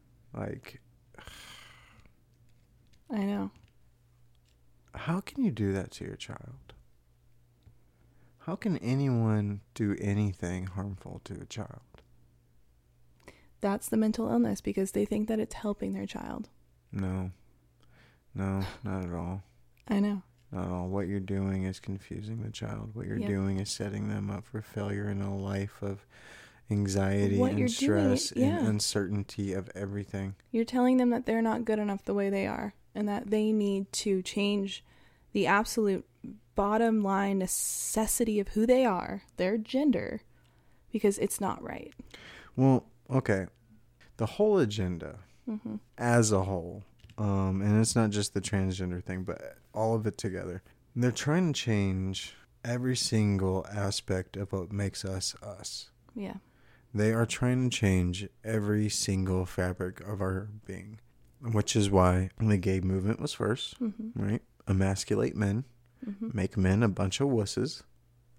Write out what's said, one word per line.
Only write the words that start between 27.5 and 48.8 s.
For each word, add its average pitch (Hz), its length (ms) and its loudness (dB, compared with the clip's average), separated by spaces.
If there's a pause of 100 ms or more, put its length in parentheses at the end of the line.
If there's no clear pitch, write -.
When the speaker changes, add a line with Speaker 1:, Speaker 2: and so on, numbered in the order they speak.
Speaker 1:
and - 80 0
Speaker 2:
you're 254 100 2
doing, 269 480 4
Speaker 1:
stress - 160 -4
and 247 80 -2
Speaker 2:
yeah. 285 260 4
Speaker 1:
uncertainty 101 880 -2
of 92 220 -4
everything. 101 600 -6 (140)
Speaker 2:
You're 233 140 0
telling 247 320 2
them 247 140 4
that 240 160 -2
they're 226 160 0
not 226 240 0
good 214 120 0
enough 208 260 -4
the 196 100 -2
way 196 160 0
they 196 160 0
are, - 280 -6 (200)
and 208 140 -2
that 202 220 -4
they 214 220 2
need 202 400 0
to 190 300 0
change 202 600 -2 (500)
the 196 140 2
absolute 202 600 2 (480)
bottom 214 480 4
line 196 360 2
necessity 220 1000 0
of 196 80 -2
who 214 180 2
they 254 200 6
are, 190 360 -2 (140)
their 190 220 2
gender, 254 640 2 (720)
because 202 260 2
it's - 220 0
not - 220 -2
right. - 300 -10 (640)
Speaker 1:
Well, 131 300 6 (240)
okay. 104 360 2 (680)
The 113 100 0
whole 208 320 4
agenda 92 600 0 (300)
Speaker 2:
Mm-hmm. 214 280 -8 (220)
Speaker 1:
as 120 320 4
a 95 140 4
whole, 92 400 -4 (340)
um, 98 420 2
and 104 200 6
it's 113 160 2
not 110 140 4
just 101 240 -2
the 101 60 0
transgender 92 640 -2